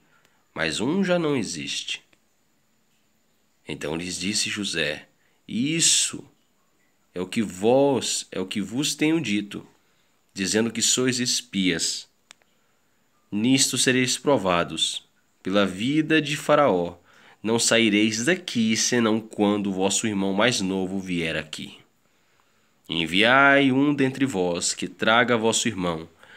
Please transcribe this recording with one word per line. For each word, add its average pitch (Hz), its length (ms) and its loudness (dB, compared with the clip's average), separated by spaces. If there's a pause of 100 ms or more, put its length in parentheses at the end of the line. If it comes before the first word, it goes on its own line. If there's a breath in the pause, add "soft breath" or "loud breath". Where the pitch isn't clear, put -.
(520)
mas 80 280 -4
um 170 240 0
já 180 140 2
não 147 180 0
existe." - 640 -8 (1600)
Então 78 280 -8
lhes 87 240 -8
disse 104 320 -4
José: 82 580 -6 (380)
"Isso - 760 0 (920)
é 87 60 -6
o 92 60 -6
que 113 160 -4
vós, 113 880 0
é - 80 -8
o 95 80 -4
que 101 140 -6
vos 123 340 -4
tenho 160 260 0
dito, 104 460 -4 (640)
dizendo 101 380 0
que 117 100 -6
sois 127 380 0
espias. 92 920 -2 (1200)
Nisto 127 440 2
sereis 127 400 2
provados. 87 880 0 (380)
Pela 98 240 2
vida 151 560 0
de 147 140 -4
Faraó, 101 580 2 (480 soft breath)
não 113 160 0
saireis 113 680 2
daqui, 117 500 0
senão 113 440 2
quando 104 520 0
vosso 95 340 0
irmão 98 260 -2
mais 113 280 2
novo 95 400 -2
vier 85 340 -4
aqui. 76 440 -10 (1080)
Enviai 123 840 4
um 143 200 2
dentre 131 320 -2
vós 90 480 -2
que - 140 -8
traga 117 500 2
vosso 110 300 0
irmão, 87 420 -4 (280 loud breath)